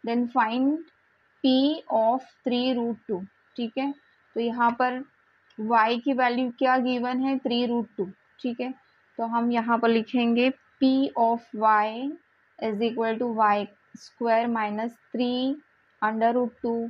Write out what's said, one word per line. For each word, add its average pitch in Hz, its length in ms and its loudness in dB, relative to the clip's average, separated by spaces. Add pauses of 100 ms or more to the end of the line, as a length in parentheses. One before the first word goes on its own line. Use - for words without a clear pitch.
then 240 240 -2
find 254 500 0 (640)
P 262 60 6 (420)
of 226 300 2 (220)
three 247 300 0
root 233 220 -2 (120)
two, 185 120 -4 (360)
ठीक 233 220 -6
है। 277 120 -2 (460)
तो 226 40 -4
यहाँ 233 300 0 (100)
पर 254 180 0 (600)
y 226 460 2
की 277 100 0
value 247 440 0
क्या 262 200 2
given 247 440 -2
है, 269 160 0
three 240 280 -2
root 233 300 -2
two, 190 120 -4 (320)
ठीक 240 200 -6
है। 254 120 -6 (460)
तो 226 80 -2
हम 233 260 0
यहाँ 233 260 2
पर 233 120 2
लिखेंगे 233 600 2 (320)
P 262 100 4 (280)
of 233 220 2 (200)
y 220 460 2 (500)
is 220 240 -2
equal 226 360 -2
to 240 160 -2
y 208 320 2 (320)
square 233 520 -2
minus 220 440 -4 (180)
three 254 440 -2 (460)
under 220 300 2
root 247 300 -2
two 233 160 -2 (120)